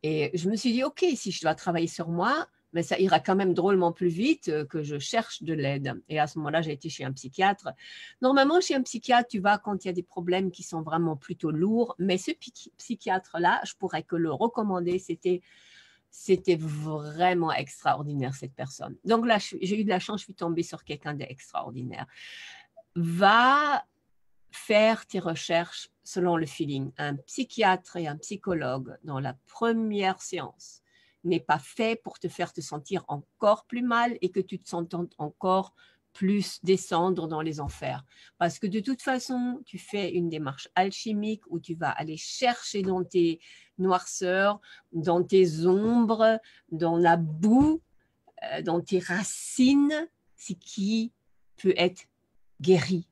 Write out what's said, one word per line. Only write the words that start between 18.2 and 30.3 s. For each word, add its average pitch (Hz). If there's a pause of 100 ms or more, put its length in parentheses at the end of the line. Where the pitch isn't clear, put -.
cette 135
personne. -
Donc 226
là, 226
je -
suis, -
j'ai 202
eu 208
de 196
la 185
chance, 208
je -
suis 190
tombée 170
sur -
quelqu'un 147
d'extraordinaire. - (880)
Va 226 (640)
faire 214
tes 185
recherches 170 (140)
selon 180
le 160
feeling. 139
Un 147
psychiatre 190
et 170
un 147
psychologue, 139
dans 139
la 135 (120)
première 214
séance, - (420)